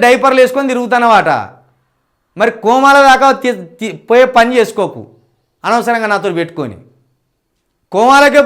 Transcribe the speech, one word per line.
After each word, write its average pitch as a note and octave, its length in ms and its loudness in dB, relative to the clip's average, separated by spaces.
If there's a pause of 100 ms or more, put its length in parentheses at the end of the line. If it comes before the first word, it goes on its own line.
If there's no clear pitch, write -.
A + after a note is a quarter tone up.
డైపర్లు C4 380 2
వేసుకొని B3+ 300 -2
తిరుగుతానవాట. A#3 580 0 (1080)
మరి A3+ 160 -2 (120)
కోమాల C4 340 2 (100)
దాకా C4 200 4 (140)
తి-, A#3 180 -4 (200)
తి-, F#3+ 140 -10 (140)
పోయే B3 180 4 (100)
పని A#3 220 2
చేసుకోకు F#3 440 -4 (640)
అనవసరంగా A3+ 460 -2
నాతో F#3+ 180 -4 (100)
పెట్టుకొని. C#3 360 -10 (1160)
కోమాలకే C#4 540 2